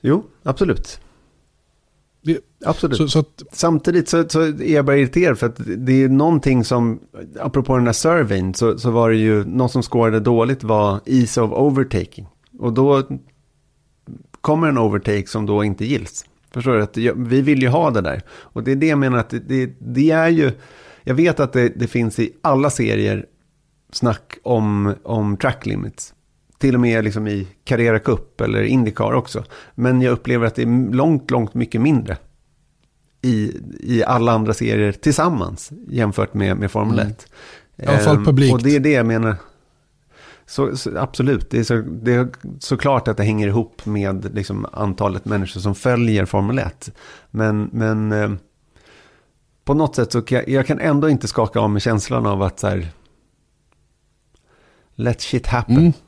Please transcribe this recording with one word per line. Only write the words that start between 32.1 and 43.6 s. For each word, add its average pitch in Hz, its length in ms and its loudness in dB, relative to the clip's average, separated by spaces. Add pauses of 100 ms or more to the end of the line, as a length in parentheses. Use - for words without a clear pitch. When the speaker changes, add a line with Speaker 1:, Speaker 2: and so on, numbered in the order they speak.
Speaker 1:
i, 110 300 0 (280)
i 117 240 0
alla 117 280 2
andra 107 220 0
serier 107 380 0
tillsammans 143 800 -2 (160)
jämfört 104 460 -2
med, 98 220 0
med 104 140 -4
Formel 107 280 0
Speaker 2:
Mm. 104 140 -2
Speaker 1:
ett. - 140 -18 (500)
Speaker 2:
I - 100 -8
alla - 120 4
fall 147 180 4
Speaker 1:
Ehm, 104 80 2
Speaker 2:
publikt. 135 300 4
Speaker 1:
och 117 80 0
det 143 140 4
är 143 40 2
det 147 100 2
jag 123 160 2
menar. 113 280 0 (1120)
Så, - 300 -4
så, - 220 -6
absolut. 127 520 -2
Det 120 80 0
är 117 60 0
så, 113 180 0 (200)
det 120 120 2
är 123 140 2 (300)
såklart 135 500 0
att 104 80 -2
det 101 80 -2
hänger 104 240 0
ihop 110 380 -4